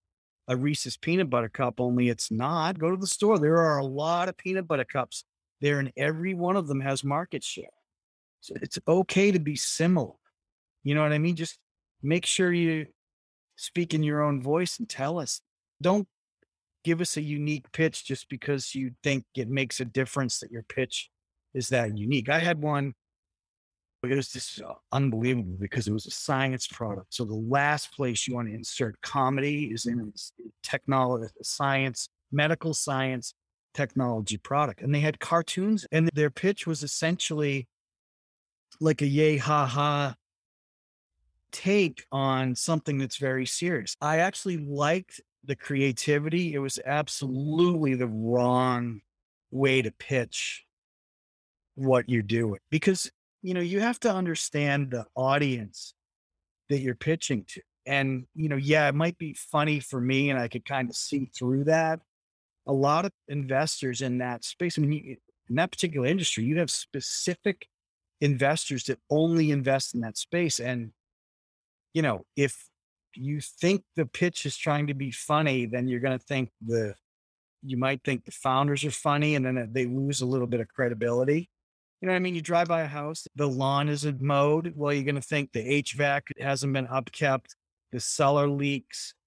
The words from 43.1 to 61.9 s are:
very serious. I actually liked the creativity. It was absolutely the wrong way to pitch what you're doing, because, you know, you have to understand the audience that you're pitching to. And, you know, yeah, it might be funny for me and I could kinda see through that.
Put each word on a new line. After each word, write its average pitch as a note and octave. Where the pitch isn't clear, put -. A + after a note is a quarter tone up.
very C3
serious. D#3
I D3+
actually F3+
liked D3
the C3+
creativity. D3
It C#3
was C3+
absolutely D3
the B2
wrong A#2+
way C3
to A2
pitch -
what C3
you're A#2+
doing, A2
because, F3+
you F#3
know, F3+
you F3
have A#3
to A3
understand D3
the A#2+
audience C3
that C#3+
you're B2+
pitching D3
to. -
And, C3+
you D#3
know, C#3+
yeah, D3
it C#3
might E3
be D3+
funny D3+
for C3
me C3+
and C3+
I A#2+
could A2+
kinda C3
see C#3
through C3
that. D#3+